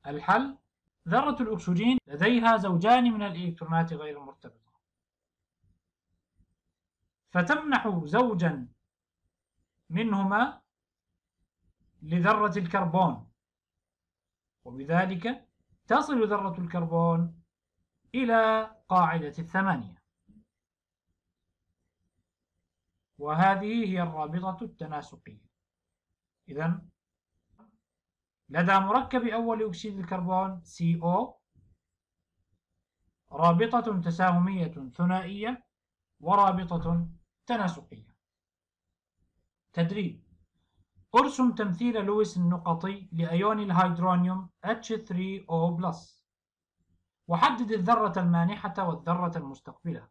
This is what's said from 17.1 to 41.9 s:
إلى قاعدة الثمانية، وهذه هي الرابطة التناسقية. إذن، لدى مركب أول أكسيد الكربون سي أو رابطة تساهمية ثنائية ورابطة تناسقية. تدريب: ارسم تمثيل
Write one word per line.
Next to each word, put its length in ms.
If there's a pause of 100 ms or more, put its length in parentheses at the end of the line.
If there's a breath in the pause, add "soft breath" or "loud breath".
إلى 560 (180)
قاعدة 500
الثمانية، 640 (3250)
وهذه 720
هي 120
الرابطة 600
التناسقية. 920 (960)
إذن، 400 (1600)
لدى 300
مركب 480
أول 360
أكسيد 360
الكربون 640
سي 400
أو 360 (1900)
رابطة 680
تساهمية 880
ثنائية 760 (540)
ورابطة 880 (380)
تناسقية. 680 (1600)
تدريب: 500 (920)
ارسم 400
تمثيل 500